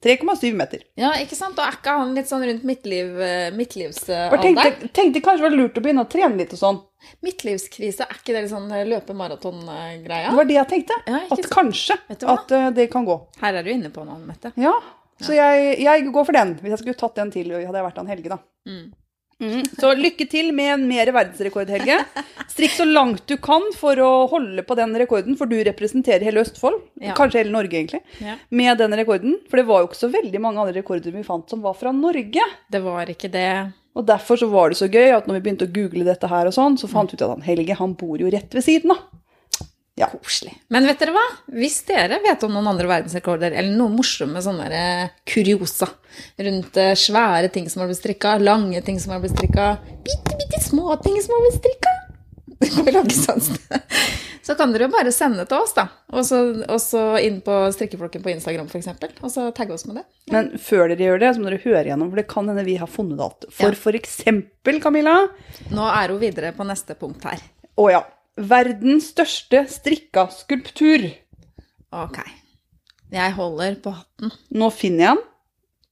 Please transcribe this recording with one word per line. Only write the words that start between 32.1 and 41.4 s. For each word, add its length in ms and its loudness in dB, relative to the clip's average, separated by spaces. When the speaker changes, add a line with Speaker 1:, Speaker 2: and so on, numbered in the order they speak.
Speaker 2:
Det 100 -2
var 240 -4
ikke 240 -10
det. 440 -2
Speaker 1:
Og 120 -2
derfor 300 4
så 120 0
var 200 6
det 80 0
så 120 0
gøy 260 8
at 120 0
når 80 -2
vi 160 -4
begynte 180 -2
å 40 -12
google 320 -2
dette 220 0
her 200 2
og 60 0
sånn, 220 4
så 140 -6
fant 220 0
vi 60 -12
ut 40 -4
at 80 0
han 160 -6
Helge, 320 0
han 160 -4
bor 240 -8
jo 140 -2
rett 200 -4
ved 120 -2
siden 260 4
av. 80 4
Ja. 160 4
Speaker 2:
Koselig. 400 -8
Men 160 4
vet 140 2
dere 120 0
hva? 120 2